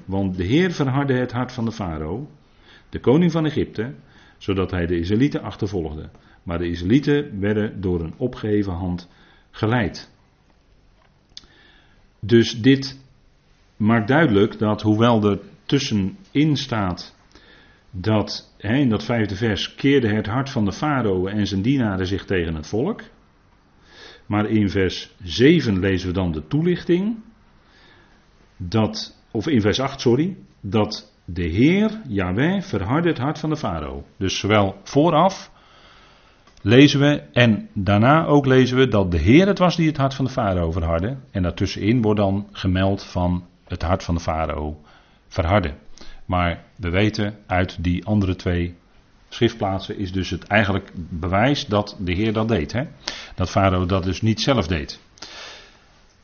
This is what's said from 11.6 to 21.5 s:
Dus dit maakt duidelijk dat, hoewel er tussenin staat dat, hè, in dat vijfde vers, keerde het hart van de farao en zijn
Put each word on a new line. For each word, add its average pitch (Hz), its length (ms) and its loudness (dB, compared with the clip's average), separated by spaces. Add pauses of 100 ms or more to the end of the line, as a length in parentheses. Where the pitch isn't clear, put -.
Dus 113 400 4
dit 135 400 2 (760)
maakt 110 320 2
duidelijk 120 500 4
dat, 107 240 -2
hoewel 107 480 4
er 95 100 -2 (260)
tussenin 135 880 0
staat 101 580 -4 (760)
dat, 101 680 -4
hè, 107 160 -4
in 139 140 2
dat 104 160 0
vijfde 107 320 -2
vers, 104 380 -4
keerde 135 340 4
het 104 180 0
hart 131 240 -4
van 110 140 0
de 95 80 0
farao 110 540 0
en 104 200 -2
zijn 98 160 -2